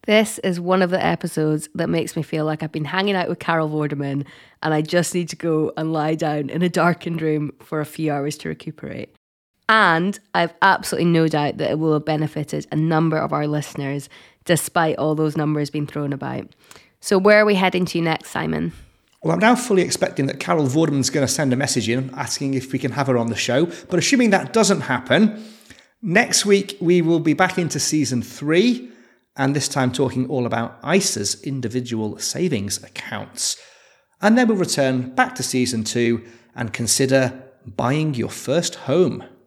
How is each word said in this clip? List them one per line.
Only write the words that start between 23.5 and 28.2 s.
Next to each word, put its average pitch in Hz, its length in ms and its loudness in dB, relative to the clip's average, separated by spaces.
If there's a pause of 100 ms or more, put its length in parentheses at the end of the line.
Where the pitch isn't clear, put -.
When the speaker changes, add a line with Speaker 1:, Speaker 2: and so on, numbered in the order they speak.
Speaker 2:
But - 320 -4
assuming 233 320 4
that 185 240 0
doesn't 196 260 4
happen, 151 640 2 (560)
next 202 460 2
week 196 340 2
we 175 220 4
will 165 180 4
be 147 140 2
back 180 240 0
into 151 200 -2
season 127 440 0